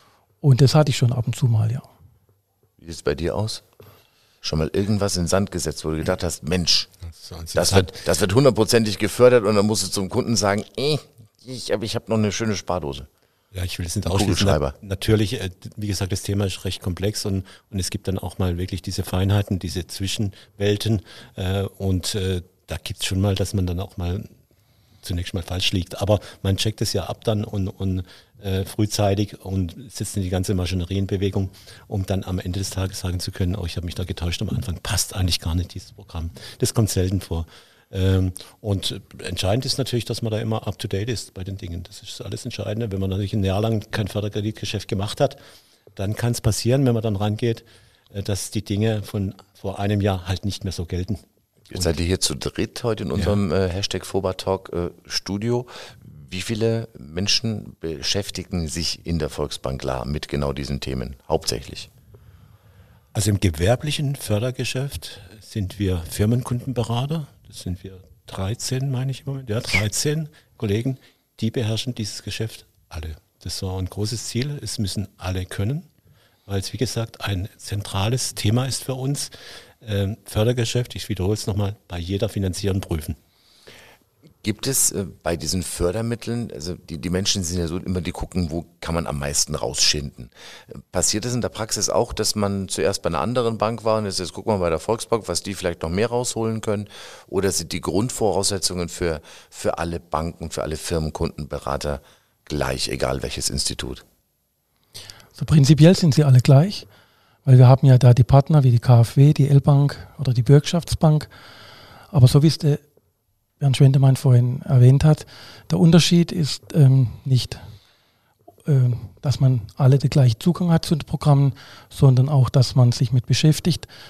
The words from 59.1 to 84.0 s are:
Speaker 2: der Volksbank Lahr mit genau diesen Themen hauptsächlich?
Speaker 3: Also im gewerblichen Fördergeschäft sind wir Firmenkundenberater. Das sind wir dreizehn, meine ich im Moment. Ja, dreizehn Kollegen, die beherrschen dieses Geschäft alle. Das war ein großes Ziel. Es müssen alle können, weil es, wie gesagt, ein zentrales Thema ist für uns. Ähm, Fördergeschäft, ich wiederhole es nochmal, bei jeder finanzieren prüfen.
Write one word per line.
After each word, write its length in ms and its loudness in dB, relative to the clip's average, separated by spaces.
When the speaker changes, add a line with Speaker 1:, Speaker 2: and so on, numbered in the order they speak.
Speaker 2:
der 120 -2
Volksbank 520 -6
Lahr 220 -4
mit 240 -6
genau 240 -4
diesen 280 -6
Themen 360 -8
hauptsächlich? 640 -6
Speaker 3:
Also 160 0
im 100 2
gewerblichen 760 0
Fördergeschäft 1040 -6
sind 380 -8
wir 320 -2
Firmenkundenberater. 1160 -2
Das 120 -18
sind 240 -8
wir 160 -18
dreizehn, 640 -6
meine 200 -4
ich 100 -8
im 120 -10
Moment. 180 -10
Ja, 100 -2
dreizehn 680 -2
Kollegen, 400 -2
die 100 -2
beherrschen 440 -4
dieses 280 -8
Geschäft 440 -8
alle. 260 -10
Das 220 -8
war 160 -4
ein 80 -4
großes 400 -6
Ziel. 360 -6
Es 160 -8
müssen 380 -4
alle 300 -6
können, 380 -4
weil 140 -4
es, 120 -8
wie 60 -10
gesagt, 460 -4
ein 320 -4
zentrales 800 -4
Thema 320 0
ist 180 -6
für 100 -6
uns. 360 -6
Ähm, 400 -2
Fördergeschäft, 680 0
ich 140 -10
wiederhole 260 -2
es 140 -4
nochmal, 260 -2
bei 100 -10
jeder 300 -2
finanzieren 520 -2
prüfen. 360 -6